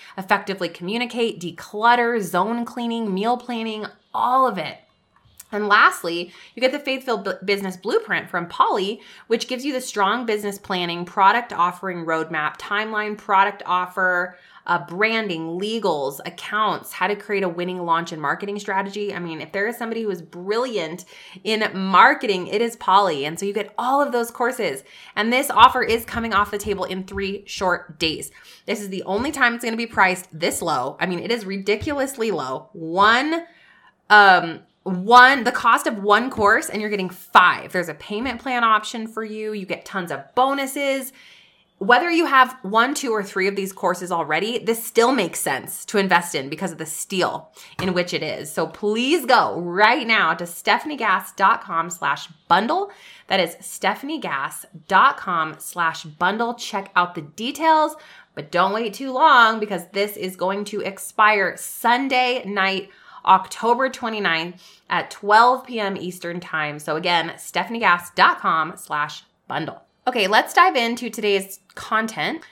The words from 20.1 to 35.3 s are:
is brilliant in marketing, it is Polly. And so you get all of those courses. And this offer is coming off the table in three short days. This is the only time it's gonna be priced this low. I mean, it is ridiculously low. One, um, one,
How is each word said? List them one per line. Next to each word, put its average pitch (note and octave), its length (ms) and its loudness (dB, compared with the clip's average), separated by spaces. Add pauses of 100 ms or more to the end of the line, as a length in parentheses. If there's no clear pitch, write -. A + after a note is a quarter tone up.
is F3 100 -6
brilliant F#3 840 -6 (380)
in G#3+ 300 -2
marketing, F#3+ 720 2
it A3 160 -2
is A#3 140 -4
Polly. F#3 500 2
And E3 140 -6
so G3 80 -6
you G3+ 60 -6
get G#3 260 -6
all C4 200 0
of C4 120 0
those A#3 180 -2
courses. A#3 540 -4 (320)
And A3+ 180 0
this C#4 160 0
offer B3+ 320 6
is A#3 240 -2
coming A3+ 300 -4
off G3+ 160 2
the G#3 80 -4
table F#3+ 240 -4
in F#3+ 220 -6
three G3 420 -6
short F3 500 -4
days. D#3 320 -4 (380)
This G3+ 120 -2
is G3+ 100 -10
the F#3+ 140 -6
only A#3 280 -2
time B3 240 2
it's A#3 80 -10
gonna A3+ 120 -4
be A#3 120 -4
priced F#3 440 2
this E3+ 300 -4
low. C#3+ 380 -2
I F3 80 -2
mean, F3 120 -2
it G3 120 -4
is G#3+ 160 -4
ridiculously A3+ 840 -4
low. C#3+ 440 -6
One, A3+ 760 2 (640)
um, F3+ 480 8 (240)
one, A#3 640 8